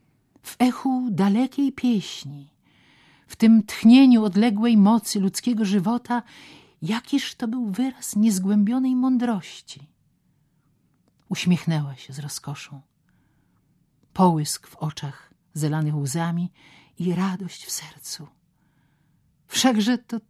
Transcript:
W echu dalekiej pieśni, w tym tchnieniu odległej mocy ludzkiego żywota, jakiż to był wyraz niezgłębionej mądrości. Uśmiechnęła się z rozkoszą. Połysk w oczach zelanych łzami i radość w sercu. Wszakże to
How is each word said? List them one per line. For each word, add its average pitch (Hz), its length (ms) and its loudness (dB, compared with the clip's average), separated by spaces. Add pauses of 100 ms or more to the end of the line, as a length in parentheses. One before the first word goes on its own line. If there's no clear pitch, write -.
(480)
W - 120 -16
echu 254 520 -2
dalekiej 240 640 0
pieśni, 143 760 -6 (800)
w - 80 -20
tym 226 280 6
tchnieniu 240 600 6
odległej 214 540 2
mocy 208 420 4
ludzkiego 214 460 -2
żywota, 220 580 -2 (580)
jakiż 226 540 -4
to 233 120 -8
był 226 240 -4
wyraz 254 440 -6
niezgłębionej 214 800 2
mądrości. 247 920 -2 (1400)
Uśmiechnęła 156 680 -2
się - 180 -20
z 139 60 -16
rozkoszą. 139 640 -14 (1300)
Połysk 165 540 2
w - 80 -20
oczach - 580 -12 (200)
zelanych 151 420 -2
łzami 165 560 -4 (480)
i 175 140 -2
radość 185 520 -6
w - 60 -14
sercu. - 560 -14 (1200)
Wszakże 233 500 0
to 233 220 -10 (100)